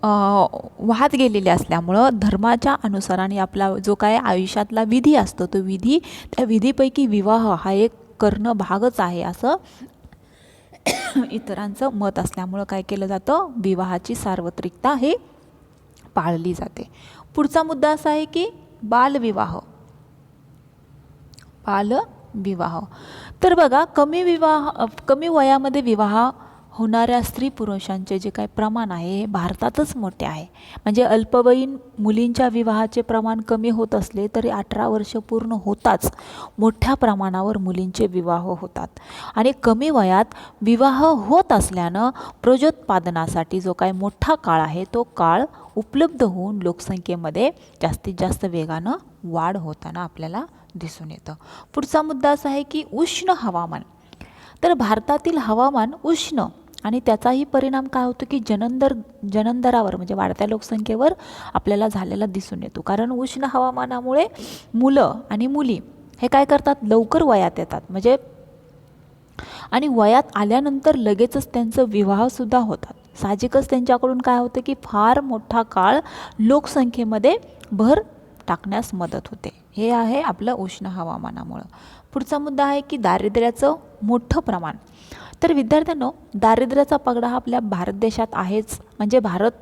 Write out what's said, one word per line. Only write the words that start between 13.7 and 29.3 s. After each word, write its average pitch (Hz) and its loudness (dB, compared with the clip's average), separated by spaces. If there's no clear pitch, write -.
सार्वत्रिकता 185 -4
ही 277 0
पाळली 170 -2
जाते. - -10
पुढचा 302 2
मुद्दा 302 0
असा 302 0
आहे 302 0
की 339 -4
बालविवाह. 226 0
बालविवाह. 196 -4
तर 370 6
बघा, 302 4
कमी 311 0
विवाह, 311 2
अ, - -4
कमी 285 2
वयामध्ये 269 4
विवाह 220 2
होणाऱ्या 233 2
स्त्री 254 -4
पुरुषांचे 196 -6
जे 202 -6
काही 208 -6
प्रमाण 214 -2
आहे 175 -6
हे 214 -2
भारतातच 214 -2